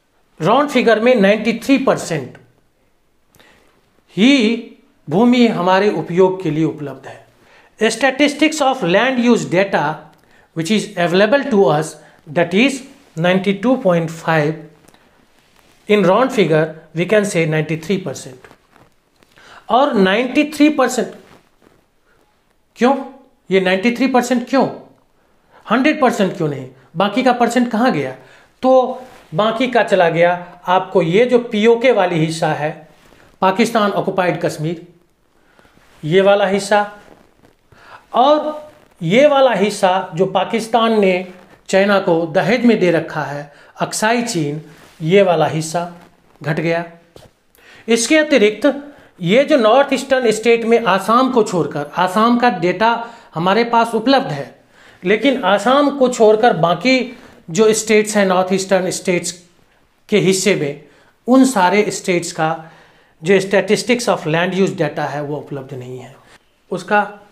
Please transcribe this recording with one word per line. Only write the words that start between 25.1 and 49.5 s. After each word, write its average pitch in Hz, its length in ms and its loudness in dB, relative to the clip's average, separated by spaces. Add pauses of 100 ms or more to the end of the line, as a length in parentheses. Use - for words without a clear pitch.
हंड्रेड 269 300 0
परसेंट 208 360 0
क्यों 156 120 -4
नहीं? 131 200 -10 (280)
बाकी 202 260 -2
का 254 100 2
percent 240 380 0
कहाँ 226 220 0
गया? 131 240 -6 (460)
तो 254 400 2 (320)
बाकी 220 340 0
का 240 140 2
चला 185 260 2
गया 175 580 -2
आपको 185 360 0
ये 175 220 2
जो 247 140 2
पीओके 233 540 2
वाली 180 240 0
हिस्सा 160 360 -2
है, 151 360 -8 (520)
पाकिस्तान 208 500 0
occupied 180 500 -2
कश्मीर, 156 460 -6 (1160)
ये 160 160 2
वाला 202 260 4
हिस्सा, 202 520 -2 (1120)
और 302 600 0 (300)
ये 214 240 4
वाला 269 260 4
हिस्सा 190 640 0
जो 170 120 0
पाकिस्तान 220 760 0
ने 185 320 -2 (360)
चाइना 196 320 2
को 170 260 0
दहेज 185 380 0
में 220 160 4
दे 180 100 2
रखा 156 320 -4
है, 143 300 -12 (280)
अक्साई 226 420 -2
चीन, 156 400 -6 (400)
ये 180 200 4
वाला 165 240 2
हिस्सा 165 460 -6 (500)
घट 151 180 -4
गया। 165 240 -2 (1040)
इसके 233 300 2
अतिरिक्त 269 760 0 (260)
ये 196 240 2
जो 302 120 2